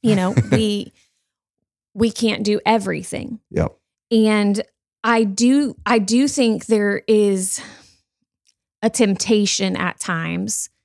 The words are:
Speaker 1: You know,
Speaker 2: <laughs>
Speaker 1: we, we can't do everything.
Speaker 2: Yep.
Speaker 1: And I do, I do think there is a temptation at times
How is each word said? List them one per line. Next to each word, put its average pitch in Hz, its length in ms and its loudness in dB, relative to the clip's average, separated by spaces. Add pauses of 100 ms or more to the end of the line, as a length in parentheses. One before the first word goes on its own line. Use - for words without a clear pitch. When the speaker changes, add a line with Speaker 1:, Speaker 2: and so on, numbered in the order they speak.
Speaker 1:
You 214 140 2
know, 185 180 0 (100)
Speaker 2:
<laughs> - 80 -2
Speaker 1:
we, 208 400 -2 (1000)
we 226 160 0
can't 214 340 -2
do 208 220 0
everything. 196 760 -4 (120)
Speaker 2:
Yep. - 260 -4 (340)
Speaker 1:
And 214 520 2 (400)
I 226 200 2
do, 240 520 2 (100)
I 226 140 4
do 233 280 2
think 233 380 0
there 208 420 0
is 202 540 2 (1200)
a 226 80 0
temptation 202 880 0
at - 240 -6
times 175 720 -6 (160)